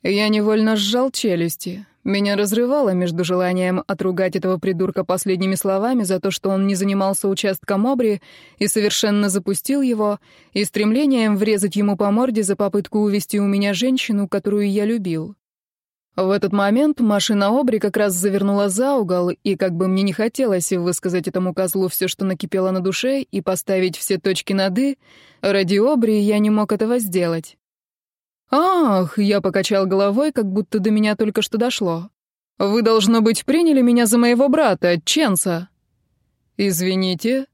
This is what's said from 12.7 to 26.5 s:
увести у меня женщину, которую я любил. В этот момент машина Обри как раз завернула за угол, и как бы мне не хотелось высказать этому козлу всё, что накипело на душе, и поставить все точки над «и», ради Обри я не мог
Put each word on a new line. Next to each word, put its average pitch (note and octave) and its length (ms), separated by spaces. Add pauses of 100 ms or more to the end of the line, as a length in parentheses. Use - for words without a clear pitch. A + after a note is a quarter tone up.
увести G#3 380
у G3+ 80
меня G3+ 280
женщину, A3 540
которую G3+ 420
я G#3 160
любил. F#3+ 500 (800)
В F#3+ 140
этот G3+ 240
момент A3+ 460
машина G3+ 480
Обри B3 300
как G3+ 200
раз G3+ 160
завернула G3 560
за B3+ 240
угол, F3+ 340
и G3 280
как F#3 160
бы E3+ 140
мне F#3+ 160
не G3 120
хотелось A#3 580
высказать F3+ 560
этому F#3 240
козлу F#3 360
всё, F#3 200
что - 160
накипело F#3+ 460
на F#3 100
душе, B3 400
и G3 220
поставить F#3 560
все F#3+ 200
точки F#3+ 360
над F#3+ 240
«и», C#4 200 (440)
ради G3 340
Обри A3+ 440
я G#3+ 180
не G#3 100
мог G#3+ 240